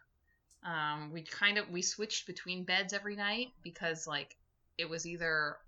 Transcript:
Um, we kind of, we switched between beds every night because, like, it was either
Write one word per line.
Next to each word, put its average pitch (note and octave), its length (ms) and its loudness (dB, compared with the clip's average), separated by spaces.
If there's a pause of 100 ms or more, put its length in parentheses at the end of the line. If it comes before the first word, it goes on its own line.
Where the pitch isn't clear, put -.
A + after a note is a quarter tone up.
(640)
Um, D3+ 480 0
we E3 100 -6
kind G3+ 360 4
of, G#3 120 0
we F3+ 120 -2
switched - 460 -2
between F3+ 360 -6
beds F#3 280 2
every G3+ 240 -2
night G#3+ 320 0 (160)
because, E3 420 -4
like, D3 300 -2 (420)
it E3 100 0
was D#3+ 200 -2
either D#3+ 480 2 (120)